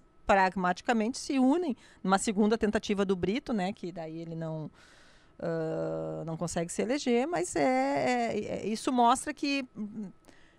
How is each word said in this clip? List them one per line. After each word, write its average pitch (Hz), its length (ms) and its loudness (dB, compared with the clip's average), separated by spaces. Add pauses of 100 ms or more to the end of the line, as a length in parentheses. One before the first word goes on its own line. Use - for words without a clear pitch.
(280)
pragmaticamente, 196 920 2
se 277 220 -2
unem 277 360 4 (280)
numa 190 160 4
segunda 214 360 2
tentativa 208 480 0
do 196 120 2
Brito, 185 360 -2
né, 180 220 -2
que 175 180 -10
daí 160 280 -10
ele 165 160 -10
não, 160 340 -6 (680)
ah, 160 840 -4
não 160 140 -6
consegue 170 340 -4
se 202 120 -2
eleger, 247 440 0
mas 349 280 -2
é, 320 80 2
é, 254 800 0
é, - 220 -6
isso 220 240 -2
mostra 247 420 4
que, 277 320 -2 (920)